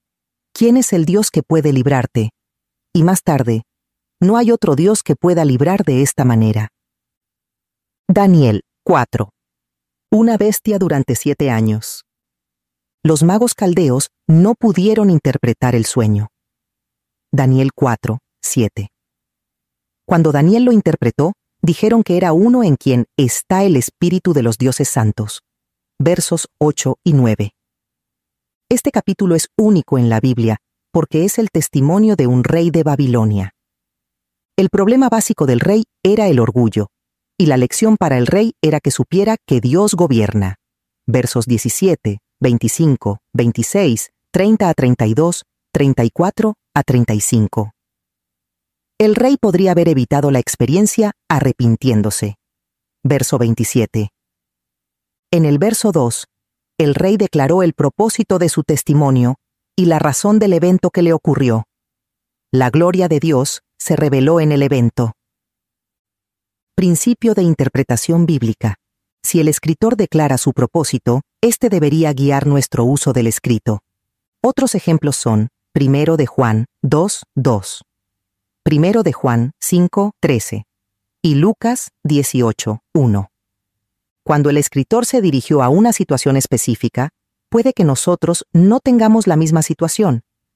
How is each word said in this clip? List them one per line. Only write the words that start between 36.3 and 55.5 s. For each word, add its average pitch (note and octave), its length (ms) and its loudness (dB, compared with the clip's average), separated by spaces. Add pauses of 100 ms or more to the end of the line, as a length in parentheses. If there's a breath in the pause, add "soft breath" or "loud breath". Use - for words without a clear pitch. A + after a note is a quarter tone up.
orgullo, A2 500 0 (500)
y F#3 80 2
la C#3 100 2
lección D3 400 0
para D3+ 200 0
el B2 100 0
rey G#3+ 360 0
era D3+ 180 0
que C#3+ 120 -2
supiera G3+ 520 -2
que B2+ 160 0
Dios F3 340 0
gobierna. G#2+ 640 -2 (500)
Versos A#2+ 400 -2
diecisiete, A#2 760 -2 (200)
veinticinco, B2 800 -2 (140)
veintiséis, A#2+ 800 -2 (220)
treinta G3+ 360 2
a D#3+ 60 0
treinta B2 320 0
y A2 80 0
dos, E3 300 -2 (280)
treinta C3+ 320 2
y A#2 60 0
cuatro G#3+ 440 -2 (200)
a C#3+ 80 0
treinta A#2+ 320 0
y G#2 60 -2
cinco. G#2+ 520 -2 (1300)
El G#3+ 160 4
rey B3+ 220 2
podría F#3+ 360 2
haber E3+ 180 2
evitado C#3 400 0
la C3+ 80 2
experiencia G3+ 720 0 (160)
arrepintiéndose. A#2 1080 0 (680)
Verso C#3 320 -2
veintisiete. A2+ 720 -2 (1200)
En E3+ 140 2
el D3 140 2